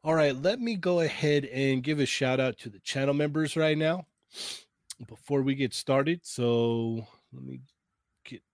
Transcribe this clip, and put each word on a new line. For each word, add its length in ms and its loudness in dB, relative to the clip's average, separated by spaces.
All 120 2
right, 200 4
let 240 0
me 160 -2
go 260 2
ahead 440 2
and 380 0
give 160 0
a 60 4
shout 340 0
out 200 0
to 100 -12
the 100 -20
channel 340 -2
members 440 0
right 200 2
now 280 0
before 340 -2
we 140 0
get 180 -2
started. 500 0
So 840 0
let 100 -16
me 160 -12
get 180 -16